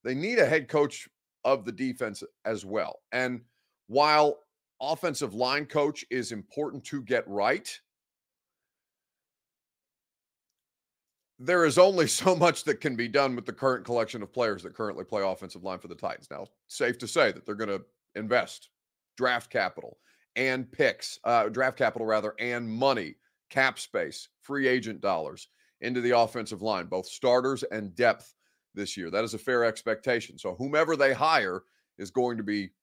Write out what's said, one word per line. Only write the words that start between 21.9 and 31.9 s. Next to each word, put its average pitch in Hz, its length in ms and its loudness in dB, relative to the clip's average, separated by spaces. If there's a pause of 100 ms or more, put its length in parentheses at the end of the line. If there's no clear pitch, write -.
rather, 107 340 0
and 120 300 -4
money, 113 460 0 (340)
cap 131 300 0
space, - 500 -6 (100)
free 135 280 -2
agent 113 340 0
dollars 85 480 -4 (320)
into 123 200 -2
the 120 160 4
offensive 113 440 0
line, 98 240 -2
both 90 220 -4
starters 127 560 2
and 101 320 -8
depth 117 400 2 (400)
this 98 200 -8
year. 87 140 -8
That 101 140 0
is 113 100 -6
a 107 60 -8
fair 120 260 2
expectation. 113 720 -2
So 92 160 -6
whomever 147 420 0
they 135 180 4
hire 117 500 0 (340)